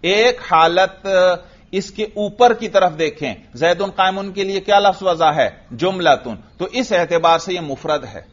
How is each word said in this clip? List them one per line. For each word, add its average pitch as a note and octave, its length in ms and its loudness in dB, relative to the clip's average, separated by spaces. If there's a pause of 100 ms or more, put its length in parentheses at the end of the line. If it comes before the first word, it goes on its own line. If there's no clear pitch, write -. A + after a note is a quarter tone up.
एक A3 380 2
हालत E3+ 600 2 (720)
इसके G#3 440 -6
ऊपर G#3 380 2
की A3 140 -8
तरफ F3+ 240 2
देखें, D3+ 420 -6 (220)
जैदुन F3 340 0
कायमुन G3 420 -4
के G3 120 -6
लिए F#3+ 160 -4
क्या G3+ 180 2
लफ्ज G3+ 240 2
वज़ा E3 300 2
है? C3+ 400 -2
जुमलतुन। D3 680 0 (200)
तो F#3 80 -6
इस A#3 260 -4
एतबार E3 460 2
से F3+ 160 -6
यह F3 80 -8
मुफरद D3 420 -6
है। G2 280 -18